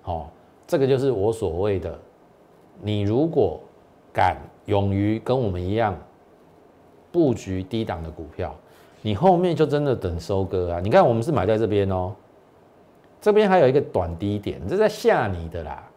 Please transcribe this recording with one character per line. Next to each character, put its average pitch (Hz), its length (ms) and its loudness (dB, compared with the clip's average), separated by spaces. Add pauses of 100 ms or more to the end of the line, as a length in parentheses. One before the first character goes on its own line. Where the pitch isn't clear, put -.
好， 80 280 -10 (380)
这 170 100 -2
个 135 80 2
就 131 120 2
是 135 140 0
我 107 200 0
所 90 300 -4
谓 101 180 0
的， 82 180 -8 (840)
你 104 220 -2
如 117 220 0
果 113 320 0 (540)
敢 92 240 2 (300)
勇 101 280 0
于 104 240 0
跟 131 220 -2
我 110 100 -2
们 90 140 -6
一 95 120 -4
样 107 200 0 (1120)
布 127 240 2
局 92 300 -6
低 113 220 -4
档 82 180 -8
的 80 80 -10
股 78 140 -14 (100)
票， 87 180 -8 (480)
你 107 140 -2
后 175 220 4
面 175 180 0
就 151 100 4
真 147 200 0
的 127 100 2
等 85 240 -6
收 98 240 -2
割 90 300 -2
啊！ 87 100 -4
你 101 60 -2
看 185 180 6
我 117 60 2
们 113 100 0
是 160 80 -2
买 98 140 0
在 110 120 2
这 113 80 0
边 98 240 0
哦， 92 240 -4 (1080)
这 214 100 2
边 208 180 4
还 185 100 6
有 139 100 8
一 - 20 4
个 143 80 4
短 90 400 -2
低 104 180 -2
点， 87 300 -6
这 104 80 -2
在 208 140 4
吓 190 360 0
你 85 220 -6
的 82 160 -8
啦。 71 220 -12 (120)